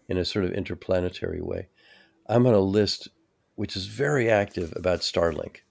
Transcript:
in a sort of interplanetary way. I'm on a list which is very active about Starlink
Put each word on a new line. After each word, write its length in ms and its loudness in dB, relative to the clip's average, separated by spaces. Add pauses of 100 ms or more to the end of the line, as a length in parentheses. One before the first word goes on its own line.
in 100 -2
a 60 0
sort 200 -2
of 80 -2
interplanetary 880 -4
way. 280 -8 (600)
I'm 180 4
on 80 6
a 60 8
list 480 2 (460)
which 220 -6
is 100 -6
very 440 0
active 460 2
about 240 0
Starlink 580 -2 (120)